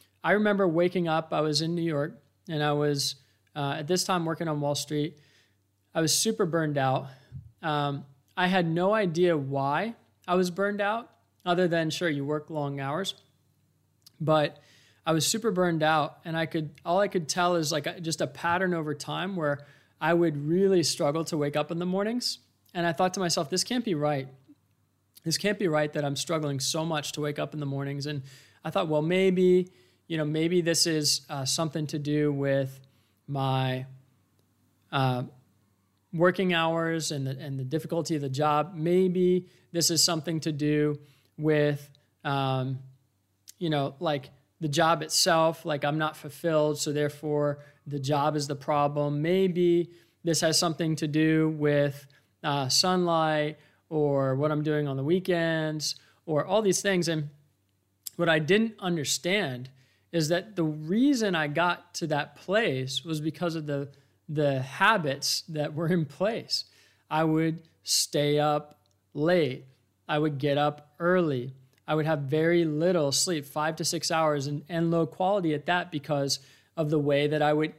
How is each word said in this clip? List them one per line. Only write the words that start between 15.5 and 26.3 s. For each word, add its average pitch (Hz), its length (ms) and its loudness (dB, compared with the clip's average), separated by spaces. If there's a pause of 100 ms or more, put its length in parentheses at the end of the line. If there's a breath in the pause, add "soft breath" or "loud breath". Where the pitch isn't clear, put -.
burned 175 320 0
out, 151 420 2
and 165 100 -6
I 165 120 -2
could, 156 240 -4 (120)
all 175 160 0
I 202 80 2
could 180 220 -4
tell 175 260 2
is, 156 160 0
like, 147 140 -2
a, - 140 -6
just 160 220 -4
a 151 60 0
pattern 175 460 -2
over 151 220 -4
time 156 400 -6
where 147 300 -2 (360 loud breath)
I 156 120 2
would 156 340 2
really 185 360 4
struggle 156 420 0
to 165 120 -4
wake 147 180 -2
up 151 160 -2
in 170 80 -4
the 180 60 -4
mornings. 202 540 -2 (340)
And 170 140 -2
I 165 60 2
thought 185 200 2
to 202 60 -4
myself, 170 320 -2
"This 180 120 0
can't 247 220 -4
be 190 100 0
right. 147 320 -2 (960)
This 160 140 0
can't 202 220 0
be 202 80 2
right 151 240 2
that 147 140 -2
I'm 139 100 -2
struggling 147 440 -2